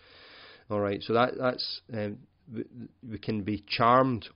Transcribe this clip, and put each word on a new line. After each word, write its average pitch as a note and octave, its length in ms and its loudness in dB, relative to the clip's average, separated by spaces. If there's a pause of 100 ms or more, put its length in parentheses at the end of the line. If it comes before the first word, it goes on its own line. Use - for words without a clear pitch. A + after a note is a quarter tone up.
(680)
all G#2 120 -2
right. G2+ 200 -2
So - 120 -4
that, A#2+ 260 2
that's, - 440 -4 (120)
um, G#2 240 -4 (340)
we, A2 120 -8 (440)
we G#2+ 100 -10
can A2 240 -4
be G2+ 260 -4
charmed B2 680 4